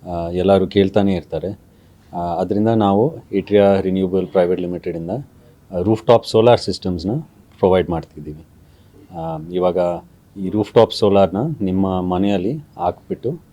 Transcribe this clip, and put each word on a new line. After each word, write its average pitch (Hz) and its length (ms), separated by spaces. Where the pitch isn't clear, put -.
ಆ, 85 220
ಎಲ್ಲರೂ 92 380
ಕೇಳ್ತಾನೆ 98 480
ಇರ್ತಾರೆ. 82 440
ಆ, 175 60
ಅದರಿಂದ 87 480
ನಾವು 110 500
ಏಟ್ರಿಯಾ 98 460
ರಿನ್ಯೂವಬಲ್ 92 480
ಪ್ರೈವೇಟ್ 90 340
ಲಿಮಿಟೆಡಿಂದ, 87 500
ಆ, - 680
ರೂಫ್‌ಟಾಪ್ 110 460
ಸೋಲಾರ್ 113 340
ಸಿಸ್ಟಮ್ಸ್‌ನ 92 600
ಪ್ರೊವೈಡ್ 92 320
ಮಾಡ್ತಿದ್ದೀವಿ. 76 560
ಆ, 160 200
ಇವಾಗ 90 260
ಈ 95 100
ರೂಫ್‌ಟಾಪ್ 107 440
ಸೋಲಾರ್‌ನ 98 440
ನಿಮ್ಮ 95 400
ಮನೆಯಲ್ಲಿ 95 520
ಹಾಕ್ಬಿಟ್ಟು 160 840